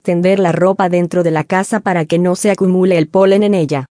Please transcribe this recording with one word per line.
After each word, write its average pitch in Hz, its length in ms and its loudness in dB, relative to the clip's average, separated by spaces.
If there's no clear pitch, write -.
Tender 180 380 0
la 180 140 0
ropa 185 360 0
dentro 175 360 0
de 165 80 0
la 156 100 -2
casa 196 380 -4
para 175 240 -2
que 165 160 -2
no 180 160 0
se 202 160 -2
acumule 185 460 0
el 160 100 0
polen 196 340 2
en 208 120 2
ella. 143 400 -2